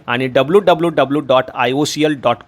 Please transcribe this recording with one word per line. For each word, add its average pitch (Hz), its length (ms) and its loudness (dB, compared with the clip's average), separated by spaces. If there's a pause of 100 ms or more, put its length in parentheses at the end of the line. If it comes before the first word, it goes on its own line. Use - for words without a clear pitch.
आणि 123 220 -2
डब्ल्यू 139 320 2
डब्ल्यू 170 300 2
डब्ल्यू 147 320 0
डॉट 127 320 0
आय 127 180 -2
ओ 147 120 0
सी 147 200 -2
एल 147 180 -2
डॉट 120 260 0